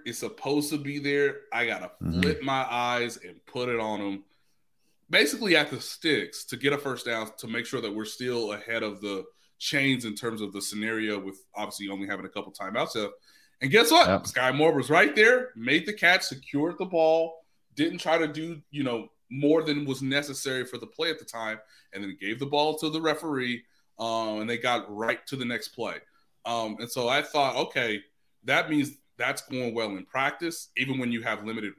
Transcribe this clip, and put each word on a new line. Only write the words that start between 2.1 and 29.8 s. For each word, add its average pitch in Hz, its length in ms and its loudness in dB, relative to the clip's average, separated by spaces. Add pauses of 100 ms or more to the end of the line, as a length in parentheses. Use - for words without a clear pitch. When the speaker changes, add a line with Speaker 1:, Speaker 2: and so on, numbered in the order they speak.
Speaker 1:
flip 151 220 2
my 131 260 0
eyes 120 500 0
and - 280 -20
put 123 220 -4
it 117 120 0
on 107 200 -2
him." 98 240 -6 (840)
Basically 208 460 4
at 147 140 4
the 127 100 -6
sticks - 680 -2
to 127 100 -8
get 135 160 2
a 139 60 0
first 131 280 -8
down 110 320 -4
to - 80 -12
make 117 180 -6
sure 123 160 -6
that 107 140 -4
we're 107 100 -4
still 120 480 -4
ahead 110 300 -4
of 101 180 -6
the 98 240 -6 (340)
chains 135 460 0
in 107 100 -4
terms 113 260 -6
of 101 120 -6
the 98 80 -8
scenario 107 580 -4
with 95 260 -12 (100)
obviously 101 340 -8
only 98 200 -8
having 95 180 -6
a - 20 -16
couple 95 240 -10
timeouts 110 440 -4
left. 107 180 -4 (460)
And 135 100 -2
guess 233 200 8
what? 320 180 10
Speaker 2:
Yep. - 180 2
Speaker 1:
Sky 127 260 2
Moore 151 200 6
was 135 180 0
right 185 260 8
there, 247 400 6
made 123 300 0
the 208 60 -4
catch, 185 300 4
secured 143 560 -2
the 190 60 -4
ball, 165 600 2 (300)
didn't 170 240 0
try 160 200 2
to 160 100 2
do, 156 320 -8 (100)
you 143 140 -4
know, 117 240 -2 (220)
more 147 320 4
than 147 220 0
was 135 180 -2
necessary 135 640 -2
for 123 140 -10
the 113 80 -12
play 165 240 -2
at 156 80 -4
the - 60 -18
time, 110 340 -6 (340)
and 98 120 -10
then 98 160 -10
gave 107 180 -4
the 139 80 -4
ball 147 320 2
to 160 120 -2
the 160 100 -4
referee, 147 640 -2 (340)
um, 113 420 -2
and 110 80 -4
they 120 100 -2
got 117 360 0
right 113 320 -2
to - 80 -8
the 127 100 -6
next 120 240 -6
play. 98 280 -8 (480)
Um, 113 340 -4
and 117 120 -8
so 120 180 0
I 143 140 4
thought, 147 340 0
okay, 117 440 0 (440)
that 156 260 2
means 147 220 2 (240)
that's 131 260 -2
going 127 320 -6
well 113 220 -2